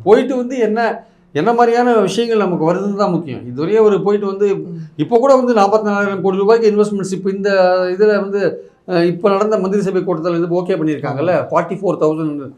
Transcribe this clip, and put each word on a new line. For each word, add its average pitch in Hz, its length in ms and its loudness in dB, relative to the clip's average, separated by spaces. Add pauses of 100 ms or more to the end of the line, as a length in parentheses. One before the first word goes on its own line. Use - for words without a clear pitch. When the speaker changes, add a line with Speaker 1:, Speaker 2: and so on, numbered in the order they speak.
Speaker 1:
போயிட்டு 254 320 4
வந்து 247 220 -4
என்ன, 220 460 -2 (280)
என்ன 160 200 0
மாதிரியான 240 420 4
விஷயங்கள் 220 440 0
நமக்கு 175 340 0
வருதுன்னு 196 240 -4
தான் 196 140 0
முக்கியம். 147 300 -4
இதுவரையே 139 360 -4
அவர் 208 260 4
போயிட்டு 202 240 0
வந்து 196 280 0
Speaker 2:
ம். 156 100 -8 (320)
Speaker 1:
இப்போ 151 220 -2
கூட 269 180 4
வந்து 247 180 2
நாற்பத்தி 208 280 2
நாலாயிரம் 202 400 -2
கோடி 190 140 0
ரூபாய்க்கு 214 340 4
இன்வெஸ்ட்மெண்ட்ஸ் 202 420 -2
இப்போ 190 180 -4
இந்த 196 200 -2 (480)
இதுல 208 220 4
வந்து, 196 500 -4 (180)
அ, 175 160 2
இப்போ 175 240 0
நடந்த 208 300 2
மந்திரி 190 240 0
சபை 180 200 -2
கூட்டத்துல 170 340 -2
இது 175 260 0
ஓகே 180 180 -2
பண்ணியிருக்காங்கல்ல, 147 540 -2 (160)
ஃபார்ட்டி 175 280 -2
ஃபோர் 175 220 -2
தௌசண்ட் 156 420 -2 (160)